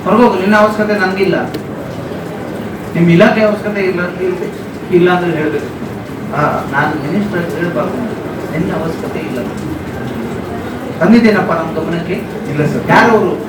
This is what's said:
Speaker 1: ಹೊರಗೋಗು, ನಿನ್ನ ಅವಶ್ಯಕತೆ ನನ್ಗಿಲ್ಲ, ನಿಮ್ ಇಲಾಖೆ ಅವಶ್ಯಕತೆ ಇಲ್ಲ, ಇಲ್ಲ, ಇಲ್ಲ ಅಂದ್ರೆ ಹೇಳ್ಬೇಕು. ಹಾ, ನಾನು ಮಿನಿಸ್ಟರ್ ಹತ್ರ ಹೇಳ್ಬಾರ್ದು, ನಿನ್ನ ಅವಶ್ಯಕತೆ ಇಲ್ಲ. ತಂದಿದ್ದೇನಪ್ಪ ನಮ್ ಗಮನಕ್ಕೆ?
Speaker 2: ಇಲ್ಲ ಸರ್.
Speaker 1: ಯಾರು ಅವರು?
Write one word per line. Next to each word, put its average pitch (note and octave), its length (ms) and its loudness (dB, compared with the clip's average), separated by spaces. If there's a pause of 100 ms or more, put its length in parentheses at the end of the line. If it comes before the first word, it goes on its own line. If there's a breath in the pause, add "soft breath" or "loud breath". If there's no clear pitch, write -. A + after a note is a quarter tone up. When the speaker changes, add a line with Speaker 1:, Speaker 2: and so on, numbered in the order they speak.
Speaker 1:
ಹೊರಗೋಗು, G#3 380 6
ನಿನ್ನ G#3 200 4
ಅವಶ್ಯಕತೆ G#3 400 2
ನನ್ಗಿಲ್ಲ, F#3+ 340 2 (1600)
ನಿಮ್ E3+ 220 6
ಇಲಾಖೆ G#3+ 320 6
ಅವಶ್ಯಕತೆ G3+ 420 -2
ಇಲ್ಲ, F3 100 -2 (260)
ಇಲ್ಲ, F3+ 80 0 (640)
ಇಲ್ಲ F3 180 6
ಅಂದ್ರೆ F3 240 0
ಹೇಳ್ಬೇಕು. C#3+ 280 -2 (640)
ಹಾ, D3 80 0 (320)
ನಾನು - 180 2 (120)
ಮಿನಿಸ್ಟರ್ F3+ 380 0
ಹತ್ರ E3 180 -4
ಹೇಳ್ಬಾರ್ದು, D3+ 380 -2 (540)
ನಿನ್ನ F3 180 -2 (100)
ಅವಶ್ಯಕತೆ - 480 -6
ಇಲ್ಲ. B2+ 100 -4 (1600)
ತಂದಿದ್ದೇನಪ್ಪ G#3 600 6
ನಮ್ D#3+ 180 -4
ಗಮನಕ್ಕೆ? E3+ 380 -2 (360)
Speaker 2:
ಇಲ್ಲ C#3+ 100 0 (100)
ಸರ್. A#2+ 200 -2
Speaker 1:
ಯಾರು A3+ 240 6
ಅವರು? F3 160 2 (160)